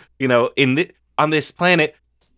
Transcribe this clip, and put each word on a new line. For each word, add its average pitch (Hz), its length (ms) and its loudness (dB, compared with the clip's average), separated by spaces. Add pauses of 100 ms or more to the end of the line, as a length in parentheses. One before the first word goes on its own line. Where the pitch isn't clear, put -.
(200)
you 135 80 -2
know, 123 280 2
in 131 200 0
the, 170 160 -2 (260)
on 151 120 2
this 156 220 -4
planet, 175 440 0 (420)